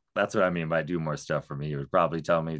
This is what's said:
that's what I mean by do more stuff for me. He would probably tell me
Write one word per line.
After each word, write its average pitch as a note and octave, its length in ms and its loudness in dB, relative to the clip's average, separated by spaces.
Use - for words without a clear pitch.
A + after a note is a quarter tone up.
that's G#2 200 0
what G2+ 80 4
I F#2 60 4
mean E2+ 200 -2
by D#2+ 140 2
do E2+ 160 -2
more D2+ 180 -2
stuff D2+ 300 -4
for D2 80 -10
me. D2 120 -6
He D2 100 -4
would C#2 140 -8
probably E2 300 2
tell E2 220 2
me D#2+ 160 -6